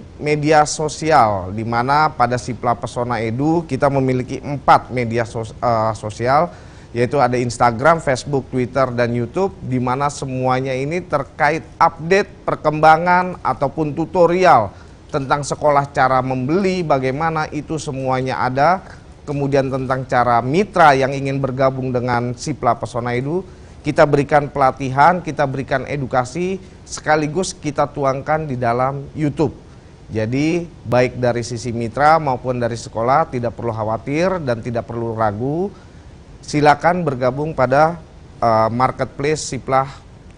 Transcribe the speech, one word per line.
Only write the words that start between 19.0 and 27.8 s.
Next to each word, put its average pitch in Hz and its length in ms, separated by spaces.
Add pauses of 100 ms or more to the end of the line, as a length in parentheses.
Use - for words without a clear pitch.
Kemudian 139 400
tentang 131 400
cara 120 320
mitra 156 560
yang 135 160
ingin 139 320
bergabung 131 480
dengan 123 400
Sipla 123 480
Pesona 120 320
Edu, 143 320 (400)
kita 151 240
berikan 143 400
pelatihan, 139 720
kita 151 240
berikan 135 400
edukasi, 143 800 (240)
sekaligus 156 640
kita 147 400